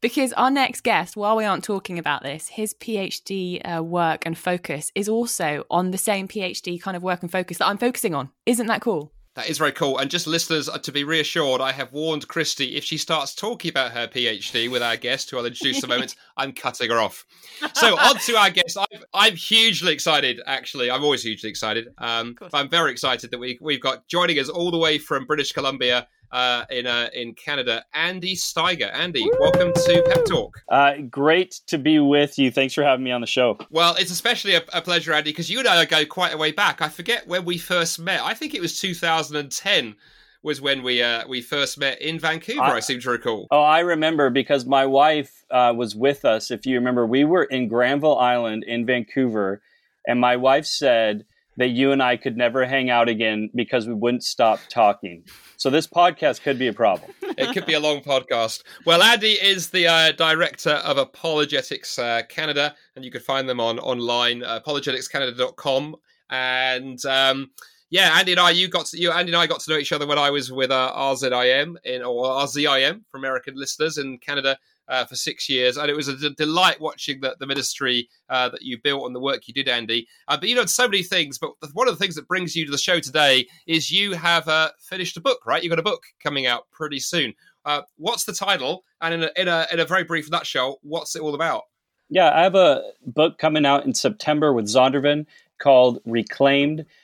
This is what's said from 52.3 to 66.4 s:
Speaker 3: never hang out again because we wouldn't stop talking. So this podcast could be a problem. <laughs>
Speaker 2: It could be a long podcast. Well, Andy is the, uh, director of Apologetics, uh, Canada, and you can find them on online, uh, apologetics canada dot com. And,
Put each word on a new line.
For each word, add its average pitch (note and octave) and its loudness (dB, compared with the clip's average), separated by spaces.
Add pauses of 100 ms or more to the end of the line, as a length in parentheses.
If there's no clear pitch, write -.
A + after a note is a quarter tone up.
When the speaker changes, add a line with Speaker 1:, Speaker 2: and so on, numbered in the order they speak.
Speaker 3:
never B2 2
hang B2+ -2
out A#2+ 4
again A2 -2
because A#2 -2
we A#2+ -6
wouldn't A#2 0
stop A2+ 2 (100)
talking. G2+ 0 (320)
So - -2
this D3+ 2
podcast E3 2
could C3+ -2
be B2+ 0
a A2 0
problem. - 2 (100)
<laughs> - - (160)
Speaker 2:
It - -2
could F#3+ -4
be D#3 0
a D3+ 2
long D3 0
podcast. B2+ -2 (220)
Well, E3+ 6
Andy A3 4
is G3 0
the, F3+ 2
uh, D#3+ 4
director D#3+ 0
of D3 0
Apologetics, D3 -4
uh, A#2 -2
Canada, D3 -4 (220)
and C3 -16
you B2+ -16
can B2 -10
find C3+ -4
them B2 -2
on A2+ 0
online, A#2+ -2
uh, A#2 -6
apologetics C3+ -6
canada C3+ -4
dot B2 -4
com. D3 -2 (340)
And, B2+ -2